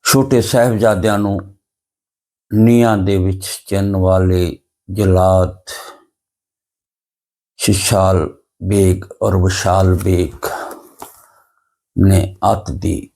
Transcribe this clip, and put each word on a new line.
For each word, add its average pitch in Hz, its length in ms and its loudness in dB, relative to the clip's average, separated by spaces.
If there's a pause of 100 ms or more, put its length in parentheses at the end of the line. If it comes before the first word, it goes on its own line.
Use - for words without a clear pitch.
ਛੋਟੇ 135 360 2
ਸਾਹਿਬਜ਼ਾਦਿਆਂ 107 760 0
ਨੂੰ 101 200 -4 (1160)
ਨੀਹਾਂ 117 440 4
ਦੇ 98 200 0
ਵਿੱਚ 92 480 -4
ਚਿਣਨ 98 300 -2
ਵਾਲੇ 92 640 0 (320)
ਜਲਾਦ 92 680 2 (2000)
ਸ਼ਿਸ਼ਾਲ 95 840 0 (240)
ਬੇਗ 95 420 0 (180)
ਔਰ 101 140 0
ਵਿਸ਼ਾਲ 92 580 0
ਬੇਗ 90 520 -2 (1500)
ਨੇ 95 400 2 (160)
ਅੱਤ - 180 -6
ਦੀ - 440 -6